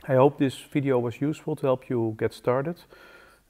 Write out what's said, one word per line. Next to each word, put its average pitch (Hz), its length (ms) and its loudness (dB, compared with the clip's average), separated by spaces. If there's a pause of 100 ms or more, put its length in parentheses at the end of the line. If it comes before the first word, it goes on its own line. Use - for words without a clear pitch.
I 135 80 0
hope 143 220 6
this 135 200 0
video 135 420 -2
was 117 200 -6
useful 151 380 -4
to - 80 -4
help 131 240 0
you 113 280 -2
get 113 140 -2
started. 139 460 -2 (720)